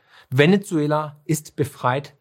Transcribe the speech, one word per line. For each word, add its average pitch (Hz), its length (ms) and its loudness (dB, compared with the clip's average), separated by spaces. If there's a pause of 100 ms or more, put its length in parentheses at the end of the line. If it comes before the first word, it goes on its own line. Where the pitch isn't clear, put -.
(300)
Venezuela 151 960 0
ist - 320 -6
befreit 135 640 -4